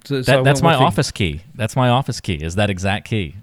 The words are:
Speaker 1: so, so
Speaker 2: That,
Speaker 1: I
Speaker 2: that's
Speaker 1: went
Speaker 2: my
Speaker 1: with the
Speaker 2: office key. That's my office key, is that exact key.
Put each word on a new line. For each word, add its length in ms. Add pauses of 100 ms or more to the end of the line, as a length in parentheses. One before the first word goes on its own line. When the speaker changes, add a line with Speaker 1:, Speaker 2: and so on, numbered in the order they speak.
Speaker 1:
so, 160
so 100
Speaker 2:
That, 80
Speaker 1:
I 40
Speaker 2:
that's 180
Speaker 1:
went 20
Speaker 2:
my 80
Speaker 1:
with 80
the 60
Speaker 2:
office 260
key. 300 (120)
That's 220
my 140
office 320
key, 140
is 200
that 140
exact 400
key. 340